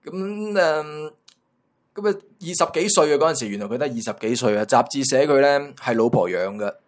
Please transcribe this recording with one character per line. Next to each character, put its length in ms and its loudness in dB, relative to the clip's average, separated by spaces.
噉， 100 -12
嗯， 960 -2
噉 160 -2
啊， 100 -4
二 60 -12
十 340 0
幾 80 0
歲 180 4
嘅 120 2
嗰 140 2
陣 60 -4
時， 100 -6
原 120 -6
來 60 -8
佢 120 -6
得 80 -2
二 80 -6
十 340 -6
幾 60 0
歲 240 2
啊。 60 0
雜 220 4
誌 220 -2
寫 180 4
佢 140 6
呢 360 2
係 180 -4
老 140 2
婆 200 2
養 280 -4
嘅， 160 -4